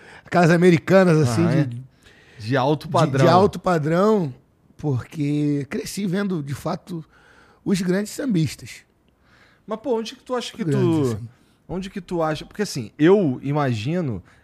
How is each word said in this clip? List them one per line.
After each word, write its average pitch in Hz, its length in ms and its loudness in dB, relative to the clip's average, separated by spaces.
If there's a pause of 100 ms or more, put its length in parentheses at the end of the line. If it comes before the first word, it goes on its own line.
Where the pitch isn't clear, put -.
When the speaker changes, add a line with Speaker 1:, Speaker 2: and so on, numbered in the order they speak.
(260)
Speaker 1:
aquelas 175 240 4
americanas 175 680 6
assim, 139 260 2
Speaker 2:
Aham, 160 240 2
Speaker 1:
de, 120 100 -10
Speaker 2:
é. - 20 -10 (640)
De 110 160 -4
alto 147 300 0
Speaker 1:
de, - 60 -10
Speaker 2:
padrão. 151 320 2
Speaker 1:
de 170 40 6
alto 185 300 4
padrão, 170 760 0 (440)
porque 147 920 -4
cresci 208 380 -6
vendo, 190 340 -2
de 139 140 -8
fato, 165 480 -10 (600)
os 190 180 -2
grandes 190 320 -4
sambistas. 180 640 -4 (920)
Speaker 2:
Mas, 214 120 -8
pô, 226 200 -4
onde 226 160 -10
que - 80 -20
tu 254 100 -10
acha 240 220 -8
que - 80 -8
Speaker 1:
Grandes, 151 460 2
Speaker 2:
tu, 117 60 -2
Speaker 1:
assim. 110 140 -12 (380)
Speaker 2:
onde 185 220 -8
que 190 120 -12
tu 175 220 -4
acha, 156 220 -4
porque - 180 -10
assim, 123 340 -8
eu 160 460 4
imagino, 143 800 -4 (200)